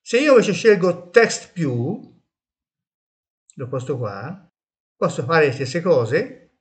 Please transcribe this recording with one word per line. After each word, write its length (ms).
Se 200
io 120
invece 200
scelgo 560
text 440
più, 680
lo 140
posto 280
qua, 560
posso 280
fare 220
le 60
stesse 280
cose 800